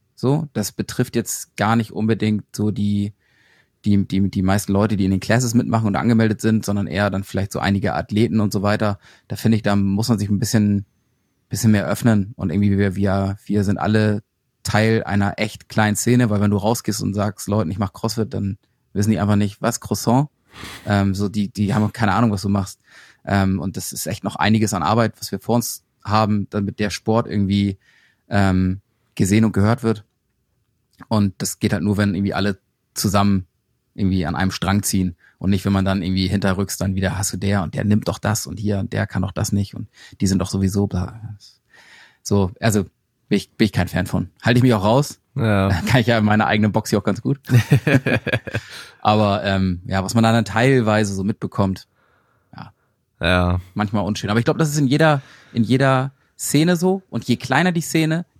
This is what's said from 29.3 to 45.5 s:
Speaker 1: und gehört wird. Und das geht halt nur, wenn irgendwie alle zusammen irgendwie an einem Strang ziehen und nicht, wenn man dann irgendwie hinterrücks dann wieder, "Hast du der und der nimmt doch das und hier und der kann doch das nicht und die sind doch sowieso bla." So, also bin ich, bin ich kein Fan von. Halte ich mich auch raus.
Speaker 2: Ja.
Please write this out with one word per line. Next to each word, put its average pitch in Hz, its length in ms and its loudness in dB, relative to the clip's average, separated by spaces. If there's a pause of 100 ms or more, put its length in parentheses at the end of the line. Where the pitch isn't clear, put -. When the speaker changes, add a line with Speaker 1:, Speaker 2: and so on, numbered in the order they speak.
Speaker 1:
und 107 80 2
gehört 107 320 2
wird. 110 200 -2 (1040)
Und 101 300 0
das - 200 -6
geht 104 140 -2
halt 90 100 -2
nur, 101 140 0
wenn 101 180 0
irgendwie 98 200 -2
alle 98 240 -2 (360)
zusammen 101 520 2 (480)
irgendwie 92 320 0
an 87 80 -4
einem 95 160 0
Strang 98 320 0
ziehen 92 340 -2 (220)
und 95 120 -2
nicht, 98 140 0
wenn 98 80 2
man 95 120 2
dann 95 180 0
irgendwie 95 240 -2
hinterrücks 95 500 -2
dann 95 180 -4
wieder, 95 220 -4
"Hast 98 160 -6
du - 40 -8
der 98 260 -2
und - 120 -8
der 104 100 -4
nimmt 104 240 0
doch - 100 -4
das - 280 -4
und 95 120 -10
hier 104 200 -2
und 95 140 -6
der 104 140 -2
kann - 160 -6
doch 95 100 -6
das - 200 -4
nicht 101 220 -2
und 107 140 -12 (320)
die 101 60 0
sind 95 140 2
doch 95 100 -4
sowieso 98 360 0
bla." 104 500 -8 (840)
So, 98 280 0 (100)
also 104 240 2 (440)
bin 104 100 2
ich, - 120 -10
bin - 140 0
ich 107 80 0
kein 90 160 0
Fan 90 180 -2
von. 92 240 -4 (120)
Halte 120 160 4
ich 120 40 4
mich 127 100 6
auch 98 120 2
raus. 127 360 2 (140)
Speaker 2:
Ja. 104 340 2